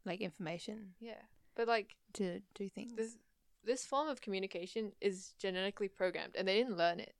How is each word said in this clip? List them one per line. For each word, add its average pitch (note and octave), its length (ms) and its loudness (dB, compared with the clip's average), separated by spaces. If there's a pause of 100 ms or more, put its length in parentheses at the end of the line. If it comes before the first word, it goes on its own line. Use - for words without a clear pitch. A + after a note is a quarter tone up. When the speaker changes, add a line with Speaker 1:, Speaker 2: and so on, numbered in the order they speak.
Speaker 1:
like F#3 160 -2
information F#3 760 -6
Speaker 2:
Yeah. A3+ 220 -12 (340)
But, A#3 120 2
like, A3+ 280 2 (180)
Speaker 1:
to F#3 280 0 (140)
do G3 120 -4
things. - 280 -10
Speaker 2:
this, A3+ 200 -4 (480)
this B3 220 0
form C#4+ 220 2
of C#4 140 -4
communication F#3+ 800 -4
is F#3+ 380 -2
genetically F#3+ 500 0
programmed, - 480 0
and F#3+ 120 2
they F#3+ 80 6
didn't A3+ 220 4
learn E3+ 220 6
it. - 200 -10